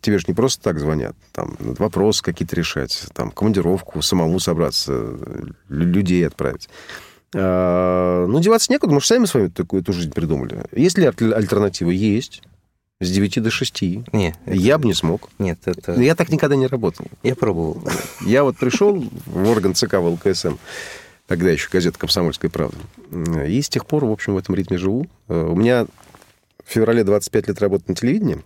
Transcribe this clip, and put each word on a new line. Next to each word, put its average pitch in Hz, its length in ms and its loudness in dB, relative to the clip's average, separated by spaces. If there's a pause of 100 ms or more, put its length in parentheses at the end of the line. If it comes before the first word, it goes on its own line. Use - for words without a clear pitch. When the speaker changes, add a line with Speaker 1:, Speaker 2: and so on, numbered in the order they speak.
Speaker 1:
Тебе 104 180 2
же 85 80 -4
не 90 60 -2
просто 117 280 0
так 85 180 0
звонят. 73 360 -2 (160)
Там - 280 -8
надо 58 220 -6
вопросы 101 400 2
какие-то - 360 -4
решать, - 560 -4
там 58 180 -6
командировку, 92 680 0
самому 85 400 2
собраться, 82 500 -2 (760)
лю-, 78 240 0
людей 90 340 2
отправить. - 400 -6 (680)
А, 90 920 2
ну, 123 120 2
деваться 220 320 2
некуда, 240 220 2
мы 143 80 4
же - 60 -2
сами 214 180 4
с - 80 -4
вами 104 140 4
такую, 90 340 -2
эту 101 100 -4
жизнь 87 200 -2
придумали. 76 600 -4
Есть 175 280 2
ли 170 80 6
аль-, 110 260 2
альтернатива? 101 560 0
Есть. 104 540 0 (580)
С 90 80 -2
девяти 98 300 2
до 113 100 0
шести. 104 540 -4 (100)
Speaker 2:
Не, 92 220 2 (100)
Speaker 1:
Я 95 300 4
Speaker 2:
это 156 80 0
Speaker 1:
бы - 40 0
не 98 60 2
смог. 82 360 -2 (100)
Speaker 2:
Нет, 90 260 -2
это 87 300 -4
Speaker 1:
Но 123 80 4
я 151 120 4
так 165 140 -2
никогда 143 260 2
не 131 120 2
работал. 113 400 -4 (160)
Speaker 2:
Я 127 120 0
пробовал. 82 460 -2 (400)
Speaker 1:
Я 113 220 4
вот 131 140 0
пришёл 185 460 2 (220)
в 95 240 0
орган 98 240 2
Ц - 140 0
К 95 120 2
В 85 60 0
Л 85 120 0
К 92 100 -2
С 92 180 0
М, 78 140 -2 (680)
тогда 90 240 2
ещё 80 220 0
газета 87 260 0
«Комсомольская 82 540 -2
правда». - 260 -6 (680)
И 107 160 0
с - 40 -6
тех - 200 -4
пор, 147 180 0
в 110 60 0
общем, 101 240 -2
в - 20 0
этом 92 160 -4
ритме 90 240 -2
живу. 104 300 -2 (200)
Э, 82 220 -2
у 85 60 0
меня 117 320 4 (760)
в - 80 -18
феврале 113 320 4
двадцать 101 280 2
пять 104 160 0
лет 95 140 -4
работы 98 260 2
на 92 80 -2
телевидении 135 500 -2